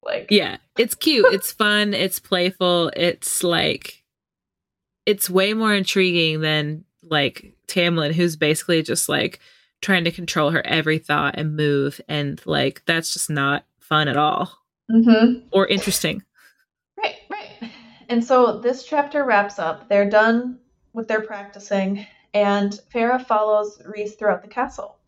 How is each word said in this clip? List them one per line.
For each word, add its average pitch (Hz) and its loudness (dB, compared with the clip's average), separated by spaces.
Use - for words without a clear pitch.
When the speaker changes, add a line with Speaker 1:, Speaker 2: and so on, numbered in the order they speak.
Speaker 1:
Like - -8
Speaker 2:
Yeah, 196 0
it's 240 0
cute. 262 2
Speaker 1:
<laughs> - 6
Speaker 2:
It's 196 -4
fun. 208 0
It's 185 -4
playful. 180 0
It's, - -4
like, - -2
it's 202 0
way 190 2
more 220 0
intriguing 175 0
than, 156 -2
like, 151 -4
Tamlin, 170 0
who's 170 0
basically 160 0
just, - -4
like, 107 -4
trying 180 0
to 170 0
control 160 -2
her 165 -2
every 156 0
thought 147 -2
and 151 -4
move. 143 0
And, 147 -4
like, 139 -2
that's 165 -2
just - -6
not 139 -2
fun 156 0
at 135 -2
all. 151 0
Speaker 1:
Mm-hmm. 226 6
Speaker 2:
Or 190 4
interesting. 190 -2
Speaker 1:
Right, - -6
right. - -14
And 233 2
so 247 4
this 254 -2
chapter 294 -2
wraps 202 0
up. 160 -6
They're 202 4
done 226 2
with 226 -8
their 220 0
practicing, 202 -6
and 202 2
Farah 240 0
follows 214 0
Rhys 208 -10
throughout 202 -2
the - -20
castle. - -8